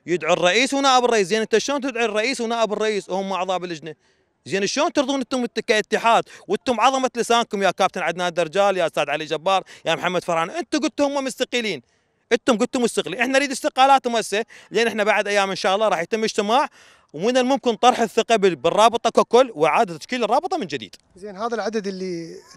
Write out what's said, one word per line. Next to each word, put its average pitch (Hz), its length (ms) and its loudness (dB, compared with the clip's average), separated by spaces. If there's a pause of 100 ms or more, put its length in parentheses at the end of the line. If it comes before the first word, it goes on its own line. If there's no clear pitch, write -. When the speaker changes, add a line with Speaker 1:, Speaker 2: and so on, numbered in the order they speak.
Speaker 1:
يدعو 160 260 -2
الرئيس 180 420 2
ونائب 269 300 4
الرئيس، 226 220 2
زين 214 140 -2
انت 220 180 0
شلون 277 220 -2
تدعي 233 240 -4
الرئيس 220 360 -2
ونائب 226 320 -2
الرئيس 208 380 -4
وهم 196 220 -4
اعضاء 185 260 -2
باللجنه؟ 165 360 -10 (520)
زين 190 200 -2
شلون 294 260 -2
ترضون 277 220 0
انتم 254 300 -4
الت-، - 160 -6
كاتحاد 214 640 2 (240)
وانتم 214 320 -2
عظمه 262 360 2
لسانكم 233 460 0
يا 185 80 2
كابتن 185 320 -2
عدنان 175 300 -4
درجال، 180 440 0
يا 175 100 0
استاذ 147 240 -2
علي 156 140 -4
جبار، 160 380 -2 (240)
يا 160 80 2
محمد 175 300 -2
فرحان، 165 260 -2
انتم 311 280 -4
قلتوا 285 280 -2
هم 277 180 -4
مستقيلين، 226 580 -4 (500)
انتم 240 260 2
قلتوا 247 220 0
مستقيلين، 202 400 -2
احنا 254 120 0
نريد 269 180 2
استقالاتهم 262 680 2
هسه، 214 280 -2 (260)
لان 226 160 0
احنا 214 180 -2
بعد 202 240 2
ايام 202 220 2
ان 185 60 -4
شاء 190 180 0
الله 214 140 0
راح 175 120 0
يتم 220 240 -4
اجتماع 226 440 0 (440)
ومن 226 240 -2
الممكن 247 380 0
طرح 240 260 4
الثقه 226 360 0
بال-، 190 200 2
بالرابطه 190 540 2
ككل 233 440 4
واعاده 160 440 0
تشكيل 247 260 -4
الرابطه 311 340 0
من 220 80 -4
جديد. 127 300 -10 (200)
Speaker 2:
زين 190 200 -16
هذا 226 180 -6
العدد 214 320 -4
اللي 185 500 -8 (200)